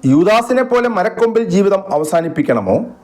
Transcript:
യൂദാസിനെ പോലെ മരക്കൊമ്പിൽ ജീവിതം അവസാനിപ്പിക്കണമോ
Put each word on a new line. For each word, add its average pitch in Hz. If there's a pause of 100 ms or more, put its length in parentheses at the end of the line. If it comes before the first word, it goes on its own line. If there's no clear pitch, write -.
(120)
യൂദാസിനെ 233
പോലെ 240
മരക്കൊമ്പിൽ 220 (120)
ജീവിതം 196 (140)
അവസാനിപ്പിക്കണമോ 151 (280)